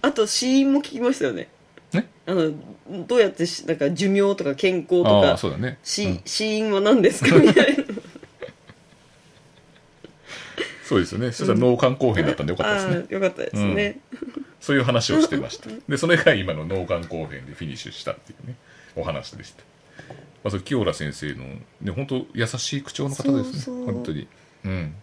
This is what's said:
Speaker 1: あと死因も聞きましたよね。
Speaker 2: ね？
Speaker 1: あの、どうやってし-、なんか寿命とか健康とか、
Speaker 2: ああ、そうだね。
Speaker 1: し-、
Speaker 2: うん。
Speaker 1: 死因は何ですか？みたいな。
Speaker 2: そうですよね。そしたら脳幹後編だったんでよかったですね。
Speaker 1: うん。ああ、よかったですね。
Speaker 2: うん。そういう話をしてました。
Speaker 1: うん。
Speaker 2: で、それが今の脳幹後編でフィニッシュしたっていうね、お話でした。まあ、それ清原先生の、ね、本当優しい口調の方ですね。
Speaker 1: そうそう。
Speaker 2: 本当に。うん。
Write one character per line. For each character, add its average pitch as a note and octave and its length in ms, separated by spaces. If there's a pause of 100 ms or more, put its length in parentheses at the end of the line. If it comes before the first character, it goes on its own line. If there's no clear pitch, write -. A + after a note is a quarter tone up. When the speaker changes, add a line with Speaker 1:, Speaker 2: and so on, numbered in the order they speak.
Speaker 1:
あ C#4+ 40
と A3 140
死 B3+ 340
因 C#4 120
も C#4+ 80
聞 - 20 (100)
き A#3 80
ま B3 120
し - 60
た - 80
よ A#2+ 80
ね。 D#2 140 (440)
Speaker 2:
ね？ F#3+ 140 (200)
Speaker 1:
あ E3+ 60
の、 D#3+ 200 (540)
ど B3 100
う A#3+ 40
や G3+ 80
っ F#3 40
て E3+ 120
し-、 - 240
な E3 60
ん - 20
か D3 140
寿 F3 180
命 G3 260
と G3 100
か C#3 100
健 F#3 280
康 - 60 (140)
と - 20
か、 A2 60
Speaker 2:
あ G2 240
あ、 - 20
そ G2+ 120
う - 20
だ C#2+ 80
ね。 B2+ 260
Speaker 1:
し-、 - 220
Speaker 2:
う - 20
ん。 F2+ 160
Speaker 1:
死 - 220
因 G#3+ 260
は G3 80
何 G#3 220
で F#3 100
す - 120
か？ E3+ 140
み - 140
た - 120
い C#4+ 120
な。 - 80 (3000)
Speaker 2:
そ - 120
う F#2+ 40
で E2+ 60
す - 60
よ G2 60
ね。 A#2+ 140
そ - 120
し - 40
た - 60
ら - 40
脳 B2 140
幹 B2+ 240
後 B2 180
編 F#2+ 120
だ - 60
っ - 40
た C#3+ 80
ん - 20
で E3+ 60
よ - 40
か - 80
っ - 20
た G#3 80
で G3 60
す F#3+ 80
ね。 - 60
Speaker 1:
う E3+ 40
ん。 - 40
あ - 80
あ、 - 40
よ F#3+ 60
か F#3+ 60
っ F#3 80
た - 80
で - 80
す - 60
ね。 G3+ 440 (120)
Speaker 2:
う - 40 (240)
ん。 - 60 (140)
そ D3 140
う - 20
い C3+ 40
う B2 40
話 A#2+ 280
を D#4 80
し D#4 80
て - 80
ま - 140
し - 80
た。 - 100
Speaker 1:
う G#3+ 40
ん。 - 160
Speaker 2:
で、 C#3 80
そ D#3+ 100
れ E3+ 100
が D#3+ 180
今 F2+ 200
の D#2 100
脳 F#2+ 180
幹 E2+ 260
後 D#2+ 180
編 C#2 200
で D2 80
フ E2 100
ィ - 20
ニ C#2 80
ッ - 20
シ - 120
ュ - 40
し - 120
た - 80
っ - 60
て - 140
い - 120
う - 20
ね、 B2 80 (400)
お E2 80
話 D2+ 300
で - 120
し - 80
た。 - 120 (800)
ま - 40
あ、 - 20
そ G2+ 80
れ F2+ 40
清 C3 160
原 F2 160
先 D2 180
生 C#2+ 220
の、 B1+ 100 (380)
ね、 G2+ 80
本 C3+ 160
当 C3 180 (100)
優 A2+ 120
し B2+ 320
い C#3 40
口 - 120
調 C#3+ 140
の C#3 80
方 - 80 (120)
で C4 80
す B3+ 80
ね。 - 60
Speaker 1:
そ B3+ 140
う B3 60
そ B3 40
う。 - 40
Speaker 2:
本 A#3+ 180
当 - 80
に。 C#2+ 160 (360)
う F#2+ 40
ん。 F2 340